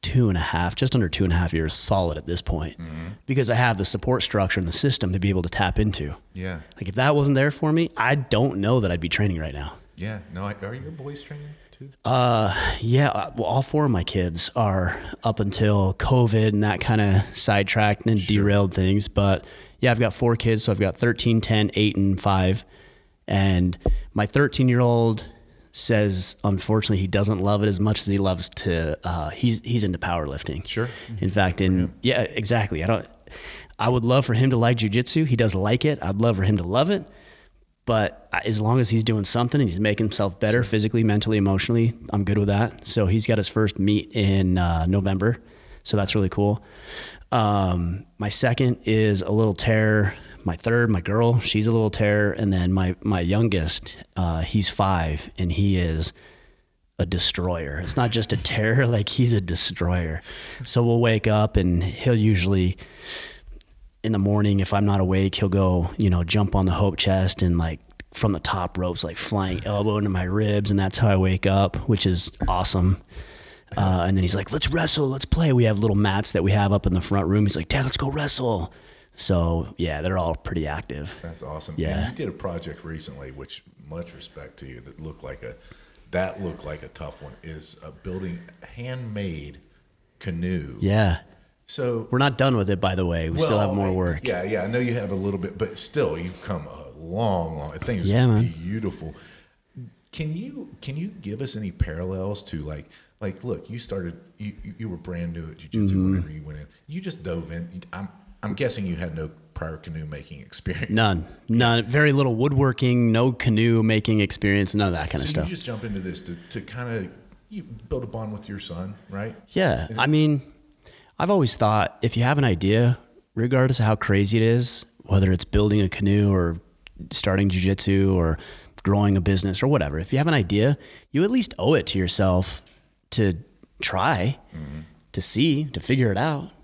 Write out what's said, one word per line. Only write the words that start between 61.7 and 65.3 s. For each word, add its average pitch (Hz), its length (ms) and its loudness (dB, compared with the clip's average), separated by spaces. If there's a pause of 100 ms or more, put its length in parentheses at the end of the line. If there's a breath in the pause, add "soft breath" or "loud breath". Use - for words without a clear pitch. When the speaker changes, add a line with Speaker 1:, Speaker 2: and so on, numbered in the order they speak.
Speaker 1:
he'll 117 340 0
usually, 95 600 2 (1300 loud breath)
in 110 100 0
the 104 60 0
morning, 101 420 2
if 92 140 0
I'm 104 100 2
not 101 160 2
awake, 95 360 2